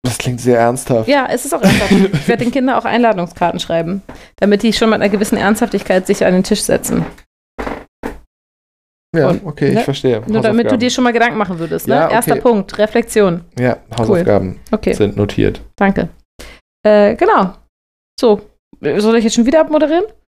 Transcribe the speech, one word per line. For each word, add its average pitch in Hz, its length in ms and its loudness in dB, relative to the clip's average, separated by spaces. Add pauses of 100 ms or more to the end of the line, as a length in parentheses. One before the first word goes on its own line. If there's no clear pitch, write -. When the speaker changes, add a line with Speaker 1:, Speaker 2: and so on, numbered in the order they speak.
Speaker 1:
Das 120 120 -6
klingt 123 240 -6
sehr 120 180 4
ernsthaft. 117 480 0
Speaker 2:
Ja, 269 220 2
es - 160 -4
ist 277 80 -6
auch - 80 -4
ernsthaft. 196 300 2
Speaker 1:
<laughs> 190 220 4
Speaker 2:
Ich 143 140 -2
werde 233 160 0
den 240 80 0
Kindern 262 240 0
auch 226 100 -2
Einladungskarten 180 760 0
schreiben, 165 400 -4 (360)
damit 202 260 2
die 226 100 2
schon 226 160 2
mit 220 60 2
einer 202 140 0
gewissen 202 280 0
Ernsthaftigkeit 202 680 0
sich - 200 0
an 185 80 2
den 185 100 2
Tisch 208 200 -2
setzen. - 420 -2 (2000)
Speaker 1:
Ja, 151 140 2
Speaker 2:
Und, 180 160 -2
Speaker 1:
okay, 147 280 -2
Speaker 2:
ne? 214 60 2
Speaker 1:
ich 240 60 -2
verstehe. 127 420 -2
Speaker 2:
Nur 214 140 0
damit - 40 -2
du 220 40 2 (200)
Speaker 1:
Hausaufgaben. 226 100 0
Speaker 2:
dir 247 120 0
schon 254 120 -2
mal 240 100 0
Gedanken 233 240 0
machen 185 220 -4
würdest, 165 280 -6
ne? - 80 2
Speaker 1:
Ja, 156 100 2
okay. 156 100 -2
Speaker 2:
Erster 233 200 0
Punkt, - 420 -2
Reflexion. 208 640 0 (160)
Speaker 1:
Ja, 123 200 0 (140)
Speaker 2:
Cool. - 80 -8
Speaker 1:
Hausaufgaben 101 600 0 (120)
Speaker 2:
Okay. 208 220 -2
Speaker 1:
sind 101 240 -2
notiert. 104 440 0 (160)
Speaker 2:
Danke. 196 320 0 (760)
Äh, 208 300 4
genau. 320 380 0 (680)
So, 214 220 2 (400)
soll 208 360 2
ich 226 60 2
jetzt 220 120 0
schon 233 100 4
wieder 311 160 4
abmoderieren? 311 420 0 (320)